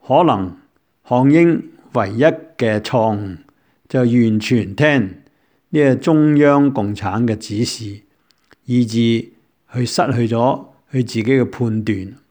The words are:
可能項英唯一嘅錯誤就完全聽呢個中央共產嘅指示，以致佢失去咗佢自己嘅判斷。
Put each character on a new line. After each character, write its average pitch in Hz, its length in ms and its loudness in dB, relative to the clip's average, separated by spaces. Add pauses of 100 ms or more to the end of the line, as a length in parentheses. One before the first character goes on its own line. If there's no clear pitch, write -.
可 147 160 4
能 98 320 -2 (520)
項 131 240 2
英 165 380 2 (240)
唯 101 180 -2
一 113 120 -2
嘅 120 560 -2
錯 110 380 -2
誤 95 200 -10 (500)
就 135 140 -2
完 117 380 2
全 101 360 -2
聽 131 400 0 (560)
呢 156 120 0
個 131 120 4
中 151 420 2
央 143 340 4
共 104 240 -4
產 104 320 -4
嘅 110 80 0
指 104 300 -6
示， 101 360 -12 (640)
以 123 200 2
致 113 460 0 (400)
佢 123 140 -2
失 139 280 -2
去 117 200 0
咗 117 320 0 (260)
佢 - 20 -16
自 127 120 0
己 113 180 -4
嘅 123 220 2
判 110 380 -4
斷。 101 300 -4 (180)